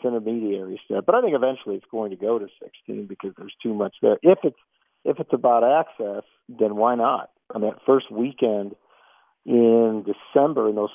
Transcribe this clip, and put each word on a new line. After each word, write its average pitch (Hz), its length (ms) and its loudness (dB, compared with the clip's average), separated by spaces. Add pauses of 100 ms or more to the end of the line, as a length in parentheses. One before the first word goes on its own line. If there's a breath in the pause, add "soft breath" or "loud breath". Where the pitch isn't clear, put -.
intermediary 107 840 -4
step." 101 220 -4
But 185 80 4
I 247 60 2
think 202 120 0
eventually 127 420 -2
it's 95 140 -12
going 110 220 -6
to 92 60 -12
go 107 200 -2
to 101 100 -8 (140)
sixteen 107 460 -14
because 95 280 -12
there's - 280 -18
too 110 100 -4
much 101 280 -4
there. 107 200 4
If 185 220 6
it's, 143 160 -2 (440)
if 139 160 -2
it's 156 140 -8
about 120 300 2
access, 117 600 -2 (260)
then 110 260 -2
why 113 180 2
not? 120 380 -2 (240)
On 107 60 -6
that 107 240 -4
first 131 260 2
weekend 107 640 -4 (680 soft breath)
in 113 640 4
December, 139 640 0
in 107 60 -2
those 104 200 -4